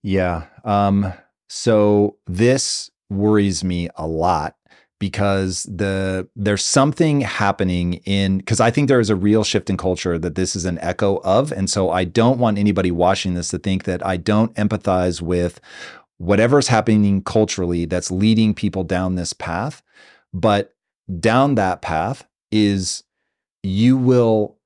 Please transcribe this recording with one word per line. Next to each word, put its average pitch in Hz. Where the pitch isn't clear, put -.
Yeah. 90
Um, 101
so 104
this 117
worries 101
me 87
a 80
lot 80
because 98
the, 95
there's 101
something 143
happening 92
in, 98
'cause 104
I 113
think 143
there 131
is 107
a 107
real 104
shift -
in 92
culture 90
that 80
this 92
is 87
an 87
echo 92
of. 123
And 98
so 92
I 92
don't 117
want 107
anybody 95
watching 90
this 87
to 90
think 95
that 90
I 92
don't 107
empathize 92
with 87
whatever's 110
happening 107
culturally 87
that's 87
leading 107
people 95
down 92
this 85
path. 95
But 101
down 127
that 92
path 90
is, 101
you 110
will 117